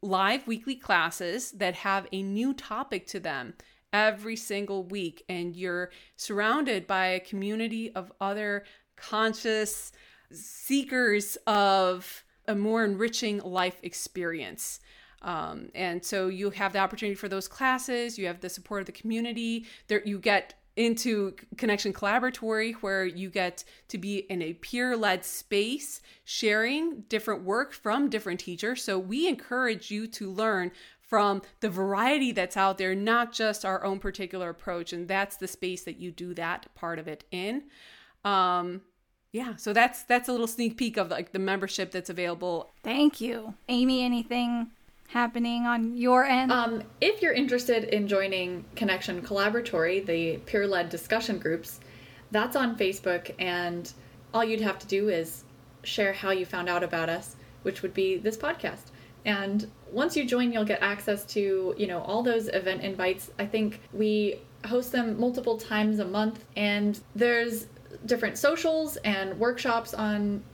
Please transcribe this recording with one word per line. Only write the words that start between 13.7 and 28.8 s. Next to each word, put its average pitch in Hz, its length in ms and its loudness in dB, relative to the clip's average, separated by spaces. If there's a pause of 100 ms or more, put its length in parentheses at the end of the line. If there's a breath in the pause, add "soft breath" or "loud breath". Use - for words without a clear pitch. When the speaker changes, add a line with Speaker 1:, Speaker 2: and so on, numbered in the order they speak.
Speaker 1:
experience. 165 1000 -8 (420 soft breath)
Um, 160 520 -8
and 175 300 -4
so 190 240 0
you 190 220 -2
have 196 220 -2
the 196 60 0
opportunity 196 380 0
for 208 120 -8
those 190 200 -4
classes, 254 720 0
you 196 80 -4
have 175 140 -6
the 185 80 -8
support 190 320 -8
of 185 60 -8
the - 60 -14
community, 226 760 -4 (220 loud breath)
there, 214 160 2
you 202 140 -2
get 196 360 2 (220)
into 226 580 2 (220)
Connection 208 360 0
Collaboratory, 226 840 0
where 196 300 -2
you 185 240 -6
get 180 360 -2 (240 soft breath)
to 214 100 -8
be 196 200 -4
in 190 220 -4
a 165 140 -4
peer-led 233 680 0
space, - 760 -2 (240 soft breath)
sharing 240 840 0
different 214 340 -2
work 214 300 0
from 269 360 0
different 190 300 -2
teachers. 208 460 -4